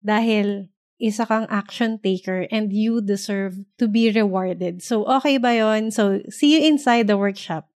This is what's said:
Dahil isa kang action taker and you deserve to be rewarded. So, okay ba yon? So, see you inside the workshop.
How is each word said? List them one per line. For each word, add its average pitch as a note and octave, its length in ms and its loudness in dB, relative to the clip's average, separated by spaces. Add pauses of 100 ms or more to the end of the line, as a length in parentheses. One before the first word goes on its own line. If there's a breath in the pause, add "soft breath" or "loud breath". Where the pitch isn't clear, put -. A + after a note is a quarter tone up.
Dahil G#3 720 0 (240)
isa A3 320 -2
kang A3 180 0
action A3 540 -4
taker F#3 480 -2
and G#3+ 240 -2
you A3 320 0
deserve G3 480 -4 (240)
to A#3+ 80 0
be A3+ 240 2
rewarded. F#3 720 -2
So, G#3+ 240 -2 (160)
okay C#4 160 2
ba B3 160 2
yon? A3 400 0
So, G3 400 0
see D4 240 4
you D4+ 80 4
inside C4+ 400 4
the G3+ 160 2
workshop. G3 560 -4